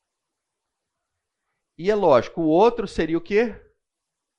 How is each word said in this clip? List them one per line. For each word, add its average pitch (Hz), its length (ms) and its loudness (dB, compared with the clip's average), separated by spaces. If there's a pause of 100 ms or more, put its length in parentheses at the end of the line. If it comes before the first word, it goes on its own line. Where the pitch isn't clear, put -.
(1800)
E 175 140 -2
é 214 60 0
lógico, 165 460 2
o 160 40 -2
outro 208 400 2
seria 165 320 -4
o - 20 -4
quê? 208 400 -4 (800)